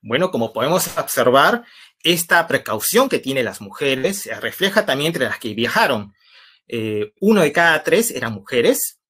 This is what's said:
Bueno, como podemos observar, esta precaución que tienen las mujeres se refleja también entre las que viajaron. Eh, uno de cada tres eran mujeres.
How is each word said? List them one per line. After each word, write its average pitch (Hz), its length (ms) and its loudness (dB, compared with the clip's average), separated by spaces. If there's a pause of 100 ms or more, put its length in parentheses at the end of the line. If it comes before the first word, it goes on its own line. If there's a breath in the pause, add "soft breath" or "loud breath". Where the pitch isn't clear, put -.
Bueno, 143 300 -2
como 117 220 -2
podemos 156 440 -2
observar, 143 680 4 (360 loud breath)
esta 170 460 2
precaución 135 600 0
que 143 100 -2
tienen 131 260 -2
las 98 140 -6
mujeres 135 600 -2
se 107 200 -10
refleja 196 460 -2
también 143 220 -2
entre 165 180 -2
las 101 120 -4
que 110 160 -8
viajaron. 117 600 -2 (540 soft breath)
Eh, 107 520 -6
uno 202 220 4
de 147 100 2
cada 165 320 2
tres 208 280 2
eran 117 220 -6
mujeres. 131 680 -2 (100)